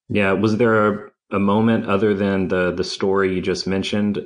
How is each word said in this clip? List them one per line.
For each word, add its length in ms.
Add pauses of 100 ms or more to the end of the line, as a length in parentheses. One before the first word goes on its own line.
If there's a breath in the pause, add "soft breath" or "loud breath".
Yeah. 240
Was 240
there 300
a, 240 (200)
a 80
moment 460
other 280
than 360
the, 240
the 100
story 500
you 80
just 240
mentioned 600